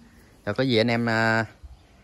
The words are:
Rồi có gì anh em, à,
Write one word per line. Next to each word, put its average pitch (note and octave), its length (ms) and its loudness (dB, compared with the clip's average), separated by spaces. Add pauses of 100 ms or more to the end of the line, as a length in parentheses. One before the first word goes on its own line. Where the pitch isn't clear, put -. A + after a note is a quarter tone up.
(460)
Rồi G#2 80 -4
có C3 80 -2
gì B2+ 160 2
anh A#2 120 2
em, A#2 160 0
à, A2+ 380 2 (580)